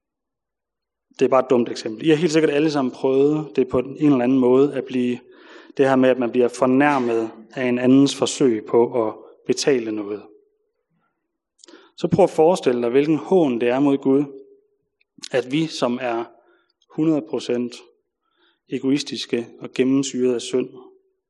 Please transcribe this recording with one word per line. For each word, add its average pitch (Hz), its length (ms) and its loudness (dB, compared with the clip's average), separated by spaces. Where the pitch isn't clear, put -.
Det 131 60 0
er 123 40 2
bare 127 140 2
et - 60 -6
dumt 120 200 2
eksempel. 110 360 -10
I 160 40 2
har 156 60 4
helt 156 160 0
sikkert 156 200 2
alle 147 200 0
sammen 135 200 -2
prøvet 143 640 0
det 127 120 0
på 131 120 -2
en 135 160 -6
eller 143 280 2
anden 131 160 2
måde, 131 340 4
at 131 120 -6
blive, 123 340 -4
det 135 120 4
her 135 60 4
med, 131 140 4
at 127 100 2
man 117 120 -2
bliver 123 160 2
fornærmet 127 840 0
af 135 120 -8
en 123 160 -2
andens 135 360 4
forsøg 117 500 0
på 117 420 2
at 107 60 -6
betale 123 440 0
noget. 104 320 -8
Så - 100 -4
prøv 165 160 2
at 165 60 4
forestille 156 520 2
dig, 117 80 0
hvilken 147 280 2
hån 139 440 0
det 120 80 0
er 127 100 0
mod 139 180 2
Gud, 135 260 2
at 127 200 -2
vi, 160 140 0
som - 360 -4
er 117 220 -4
hundrede 156 400 -2
procent 120 460 -6
egoistiske 127 800 -4
og 123 120 -16
gennemsyret 127 640 0
af 117 80 -4
synd, 127 280 -4